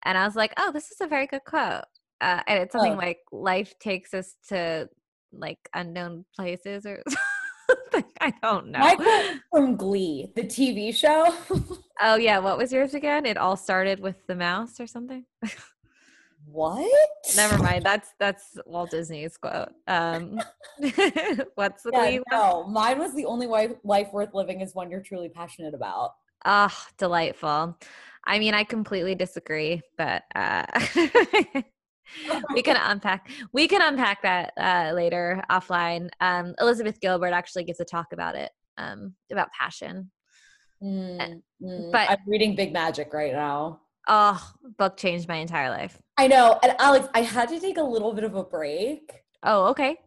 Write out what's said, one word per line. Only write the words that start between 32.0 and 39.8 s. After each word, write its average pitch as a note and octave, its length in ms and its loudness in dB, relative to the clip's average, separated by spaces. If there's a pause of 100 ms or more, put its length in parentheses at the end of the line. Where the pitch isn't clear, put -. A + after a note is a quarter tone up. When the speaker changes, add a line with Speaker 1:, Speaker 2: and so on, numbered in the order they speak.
Speaker 1:
we B3 80 2
can C#4 140 4
Speaker 2:
<laughs> - 60 2
Speaker 1:
unpack, G3 480 -2 (240)
we D4+ 160 4
can F#4+ 120 4
unpack B3+ 420 2
that, F3+ 340 0
uh, F3 360 2
later F3 560 0
offline. F3 600 0 (100)
Um, F3+ 400 0
Elizabeth A3+ 400 2
Gilbert F3+ 320 0
actually F3 320 -4
gives E3+ 160 -10
a F3 60 -4
talk E3+ 260 -8
about - 240 -6
it, C#2+ 160 -8 (260)
um, G#2 380 -12 (160)
about G3+ 220 -2
passion. F#3 580 -8 (720)